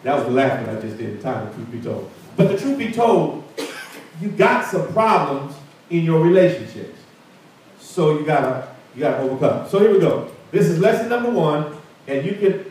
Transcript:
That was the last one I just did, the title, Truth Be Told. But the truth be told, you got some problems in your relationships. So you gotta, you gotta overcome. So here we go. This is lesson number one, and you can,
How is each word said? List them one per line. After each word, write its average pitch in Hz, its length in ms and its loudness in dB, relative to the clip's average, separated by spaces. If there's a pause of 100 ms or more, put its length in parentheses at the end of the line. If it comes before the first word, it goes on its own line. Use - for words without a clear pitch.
That 147 120 0
was 127 100 0
the 127 60 -2
last 127 340 0
one 107 120 -6
I - 20 -8
just 110 180 -10
did, 104 200 -10
the - 60 -14
title, 110 320 -6
Truth 113 160 -14
Be 117 100 -10
Told. - 280 -8 (280)
But - 120 4
the 196 80 0
truth 277 200 -2
be 220 140 -4
told, 202 520 2 (760)
you 208 80 -4
got 220 360 2
some 165 280 -4
problems 143 640 0 (340)
in 170 140 0
your 160 180 4
relationships. - 800 2 (800)
So 151 400 0
you 147 60 -4
gotta, 131 420 -2 (280)
you 127 60 -6
gotta 143 220 0
overcome. - 440 -2
So 196 120 0
here 214 120 4
we 190 80 6
go. - 280 0 (240)
This 165 160 4
is 165 120 2
lesson 220 300 2
number 240 220 0
one, 156 440 0 (320)
and 139 160 -2
you 196 120 -2
can, 196 360 0